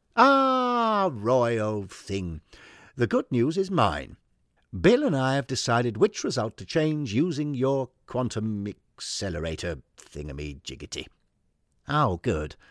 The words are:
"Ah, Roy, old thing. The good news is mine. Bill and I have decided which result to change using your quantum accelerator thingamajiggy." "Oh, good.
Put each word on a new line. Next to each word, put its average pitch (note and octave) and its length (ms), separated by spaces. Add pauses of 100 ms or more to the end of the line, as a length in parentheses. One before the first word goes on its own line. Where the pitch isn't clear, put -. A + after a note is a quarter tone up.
(160)
"Ah, B3 960
Roy, A#2 480
old G#2+ 320
thing. F2 480 (560)
The B2 120
good - 220
news C3 280
is F#3+ 120
mine. F#2+ 460 (640)
Bill A#3+ 240
and F3+ 140
I C3 180
have C#3 120
decided A#2+ 500
which G#3+ 260
result A2+ 320
to F#2+ 100
change D3+ 480
using D3 400
your C3 360 (160)
quantum A2 600 (300)
accelerator D#2+ 840 (160)
thingamajiggy." D2 1080 (840)
"Oh, C3 340
good. D2+ 320 (160)